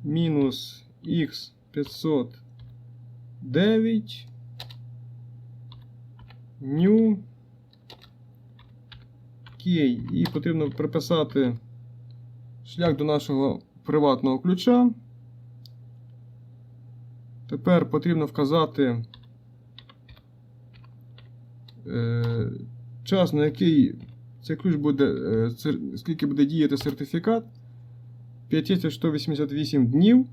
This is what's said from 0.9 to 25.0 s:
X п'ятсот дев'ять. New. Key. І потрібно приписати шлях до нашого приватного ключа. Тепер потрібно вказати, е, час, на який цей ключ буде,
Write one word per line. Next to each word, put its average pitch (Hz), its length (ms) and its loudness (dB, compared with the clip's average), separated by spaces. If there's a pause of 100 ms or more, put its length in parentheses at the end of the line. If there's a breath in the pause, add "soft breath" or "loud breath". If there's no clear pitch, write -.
X - 460 -4 (200)
п'ятсот 143 640 -4 (1040)
дев'ять. 220 880 0 (2250)
New. 196 560 4 (2500)
Key. 147 460 2
І - 220 2
потрібно 156 360 -2
приписати 139 880 -2 (1080)
шлях 165 320 0
до 147 60 -2
нашого 143 580 -2 (220)
приватного 135 560 2
ключа. 240 520 4 (2500)
Тепер 156 400 2
потрібно 160 360 0
вказати, 139 800 0 (2750)
е, 117 640 -2 (520)
час, 185 300 2
на 147 120 4
який 156 500 4 (460)
цей 160 140 -6
ключ 170 200 0
буде, 143 300 2